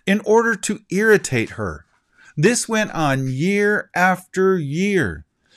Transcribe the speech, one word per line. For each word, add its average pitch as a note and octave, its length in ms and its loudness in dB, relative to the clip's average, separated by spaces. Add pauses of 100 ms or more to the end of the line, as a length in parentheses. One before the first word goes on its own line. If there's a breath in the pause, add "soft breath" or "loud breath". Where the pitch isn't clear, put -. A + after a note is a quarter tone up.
in G3+ 140 2
order A3+ 340 2
to - 340 -6
irritate F#3 600 2
her. F2+ 340 -10 (520 soft breath)
This A3+ 320 2
went G#3+ 240 -2
on C3+ 360 -2
year G3+ 680 -2
after F#3 640 0
year. D3 680 -2 (320 soft breath)